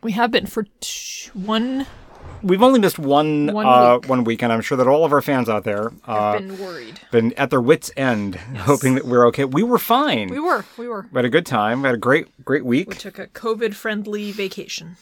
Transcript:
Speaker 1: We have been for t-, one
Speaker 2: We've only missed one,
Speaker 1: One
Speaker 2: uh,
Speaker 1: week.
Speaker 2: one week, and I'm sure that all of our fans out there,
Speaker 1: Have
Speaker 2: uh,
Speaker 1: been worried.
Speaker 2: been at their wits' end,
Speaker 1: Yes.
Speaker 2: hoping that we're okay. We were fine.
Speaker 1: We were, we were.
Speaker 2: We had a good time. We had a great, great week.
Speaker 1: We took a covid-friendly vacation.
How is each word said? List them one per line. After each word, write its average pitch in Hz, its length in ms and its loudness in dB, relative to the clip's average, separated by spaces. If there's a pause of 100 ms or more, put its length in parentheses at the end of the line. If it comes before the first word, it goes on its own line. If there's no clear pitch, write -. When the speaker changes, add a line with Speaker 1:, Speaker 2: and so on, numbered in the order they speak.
Speaker 1:
We 226 100 -4
have 233 180 0
been 202 160 0
for 214 180 -6 (160)
t-, - 540 -12
one 226 500 -4 (580)
Speaker 2:
We've 190 200 2
only 254 180 6
missed 185 180 2
one, 147 540 2
Speaker 1:
One - 140 0
Speaker 2:
uh, 123 300 8
Speaker 1:
week. 120 120 -6
Speaker 2:
one 127 160 2
week, 113 180 -2
and 120 80 0
I'm 113 120 0
sure 131 160 -2
that 123 80 4
all 147 180 4
of 143 80 2
our 143 80 4
fans 127 300 0
out 104 140 0
there, 107 260 -2
Speaker 1:
Have - 160 -20
Speaker 2:
uh, 104 320 0
Speaker 1:
been 190 200 -10
worried. 170 400 -12 (120)
Speaker 2:
been 117 240 2
at 135 160 -2
their 131 100 2
wits' 143 380 2
end, 104 400 -2 (160)
Speaker 1:
Yes. 104 80 -10
Speaker 2:
hoping 131 320 2
that 135 100 -2
we're 123 220 4
okay. 135 180 2
We 135 180 0
were 240 160 2
fine. 226 500 0
Speaker 1:
We 262 120 -6
were, 311 240 -2 (140)
we 240 100 -10
were. 214 240 -10
Speaker 2:
We 127 60 -2
had 123 80 2
a - 20 0
good 156 160 2
time. 117 380 -2
We 135 60 2
had 120 80 2
a - 20 -6
great, 127 300 0 (140)
great 135 220 -2
week. 131 240 0
Speaker 1:
We - 60 -12
took - 240 -16
a 185 80 -14
covid-friendly 214 1040 -6
vacation. 190 680 -10